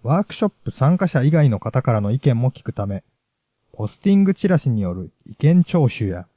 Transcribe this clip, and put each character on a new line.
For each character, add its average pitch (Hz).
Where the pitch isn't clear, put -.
ワ 147
ー -
ク -
シ -
ョ -
ッ -
プ 120
参 156
加 190
者 135
以 147
外 151
の 104
方 127
か 127
ら 107
の 101
意 127
見 120
も 127
聞 -
く -
た 101
め、 98
ポ 110
ス -
テ 196
ィ 196
ン 196
グ 190
チ -
ラ 180
シ 139
に 110
よ 90
る 90
意 -
見 170
聴 160
取 107
や 90